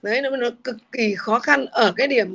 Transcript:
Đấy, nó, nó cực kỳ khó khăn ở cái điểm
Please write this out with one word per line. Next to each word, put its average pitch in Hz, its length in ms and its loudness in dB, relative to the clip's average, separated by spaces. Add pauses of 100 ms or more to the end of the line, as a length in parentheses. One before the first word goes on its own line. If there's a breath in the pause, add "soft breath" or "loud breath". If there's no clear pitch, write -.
Đấy, 220 200 0
nó, 277 80 -2
nó 247 200 -2 (140)
cực 240 120 -8 (160)
kỳ 220 240 0
khó 214 240 0
khăn 277 260 2
ở 202 300 2
cái 262 120 0
điểm 214 280 0